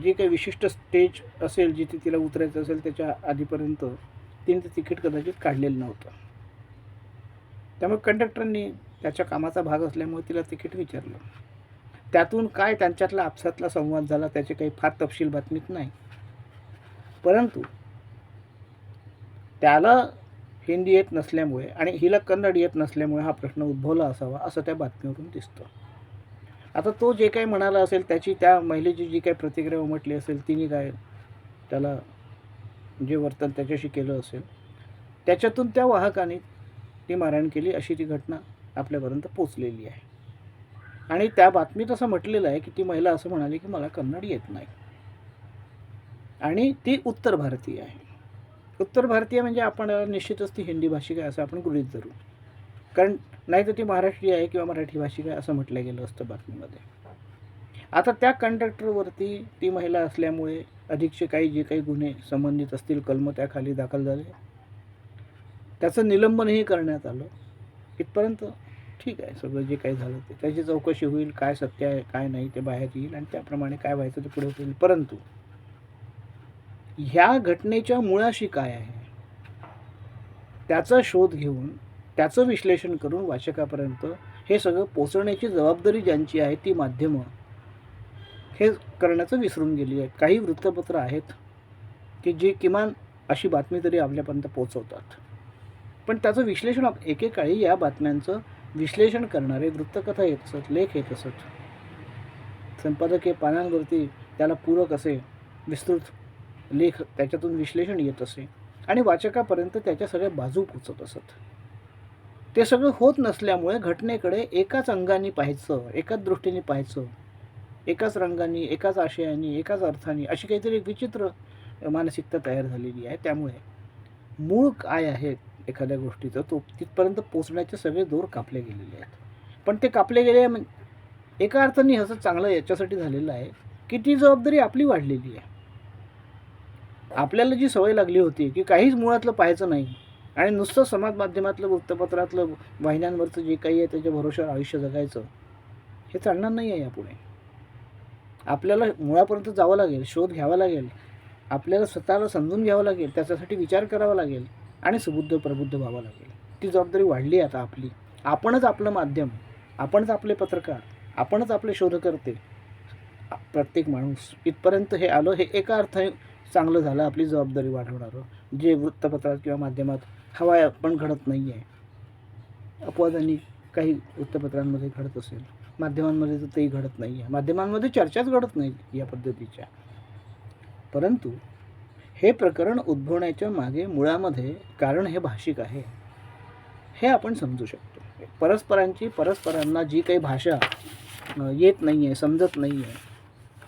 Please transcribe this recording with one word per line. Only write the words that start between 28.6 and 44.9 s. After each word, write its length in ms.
जी 140
काही 140
प्रतिक्रिया 480
उमटली 320
असेल, 340
तिने 200
काय 240
त्याला 260
जे 80
वर्तन 340
त्याच्याशी 380
केलं 320
असेल 220
त्याच्यातून 420
त्या 180
वाहकाने 520
ती 60
मारहाण 320
केली 240
अशी 220
ती 100
घटना 320
आपल्यापर्यंत 600
पोचलेली 500
आहे. 160
आणि 140
त्या 220
बातमीत 420
असं 140
म्हटलेलं 420
आहे 120
की 180
ती 60
महिला 280
असं 180
म्हणाली 280
की 100
"मला 200
कन्नड 380
येत 240
नाही" 160